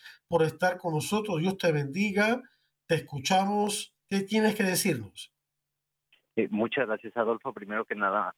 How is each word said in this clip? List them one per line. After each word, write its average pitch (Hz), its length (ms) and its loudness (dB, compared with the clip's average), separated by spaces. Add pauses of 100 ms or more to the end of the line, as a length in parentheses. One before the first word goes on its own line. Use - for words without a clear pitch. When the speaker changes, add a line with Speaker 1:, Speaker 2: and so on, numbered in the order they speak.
(280)
Speaker 1:
por 165 140 4
estar 180 380 2
con 165 160 -2
nosotros. 202 440 0
Dios 190 200 0
te 170 120 2
bendiga, 196 680 0 (460)
te 165 80 2
escuchamos. 196 1000 0 (140)
¿Qué 196 120 2
tienes 214 340 2
que 202 80 0
decirnos? 165 680 -2 (1040)
Speaker 2:
Eh, 110 120 0
muchas 113 380 -2
gracias, 107 280 -6
Adolfo. 113 380 -2
Primero 104 320 -6
que - 80 -8
nada, 101 440 -2